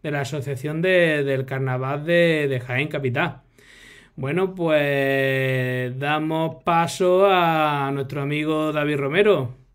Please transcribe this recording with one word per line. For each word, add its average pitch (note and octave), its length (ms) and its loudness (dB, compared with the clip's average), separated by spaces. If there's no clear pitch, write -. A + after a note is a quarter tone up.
de D#3 80 -6
la D3 100 -4
Asociación C#3+ 600 -6
de, E3+ 420 2
del C3+ 220 -2
Carnaval C3+ 600 -4
de, E3 440 2
de B2+ 100 -2
Jaén B2+ 300 -4
Capital. C#3 540 -4
Bueno, F#3 380 -2
pues C3+ 1400 0
damos D#3 640 -2
paso F3+ 680 2
a D#3 640 2
nuestro C#3 280 -4
amigo D3+ 520 -2
David D3 240 0
Romero. D3 580 2